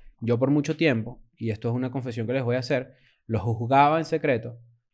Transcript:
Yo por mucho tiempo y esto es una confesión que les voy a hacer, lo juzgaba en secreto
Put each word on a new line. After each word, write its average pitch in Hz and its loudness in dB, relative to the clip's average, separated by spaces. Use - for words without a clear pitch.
Yo 117 0
por 131 2
mucho 147 2
tiempo 123 0
y 113 -4
esto 110 -4
es 117 -2
una 127 -4
confesión 120 -6
que 123 -2
les 135 -2
voy 120 0
a 127 0
hacer, 131 -4
lo 110 0
juzgaba 120 4
en 160 -2
secreto 143 -2